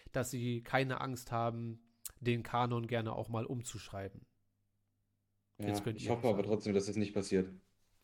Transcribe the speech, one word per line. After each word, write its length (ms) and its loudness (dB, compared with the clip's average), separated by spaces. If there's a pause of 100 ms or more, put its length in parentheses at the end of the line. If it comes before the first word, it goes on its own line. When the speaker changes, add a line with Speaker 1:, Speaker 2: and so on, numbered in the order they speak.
(120)
Speaker 1:
dass 180 0
sie 320 0
keine 380 2
Angst 320 -4
haben, 480 -2 (400)
den 220 2
Kanon 440 0
gerne 280 0
auch 140 -4
mal 180 -2
umzuschreiben. 760 -8 (1400)
Speaker 2:
Ja, 80 -4
Speaker 1:
Jetzt 160 2
könnt 160 -2
Speaker 2:
ich 60 -6
Speaker 1:
ihr 60 0
Speaker 2:
hoffe 140 2
Speaker 1:
was 40 6
Speaker 2:
aber 140 4
Speaker 1:
sagen. 60 -2
Speaker 2:
trotzdem, 260 2
dass 140 4
es 80 -2
nicht 180 0
passiert. 340 2 (560)